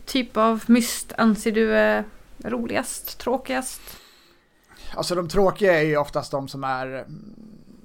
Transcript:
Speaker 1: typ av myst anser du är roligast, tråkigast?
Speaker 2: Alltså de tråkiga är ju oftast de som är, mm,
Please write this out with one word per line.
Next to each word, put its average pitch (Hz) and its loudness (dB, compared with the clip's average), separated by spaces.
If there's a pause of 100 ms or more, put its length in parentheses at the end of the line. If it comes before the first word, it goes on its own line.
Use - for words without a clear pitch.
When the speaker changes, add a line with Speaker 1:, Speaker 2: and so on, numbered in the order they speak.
Speaker 1:
typ 240 -2
av 220 2
myst - 2
anser 220 2
du 220 2
är 214 2 (340)
roligast, 233 -6
tråkigast? - -4 (1120)
Speaker 2:
Alltså 175 -2
de 175 -2
tråkiga 185 4
är 151 4
ju 151 2
oftast 143 -2
de 135 -4
som 135 -10
är, 131 -4
mm, 131 -12 (500)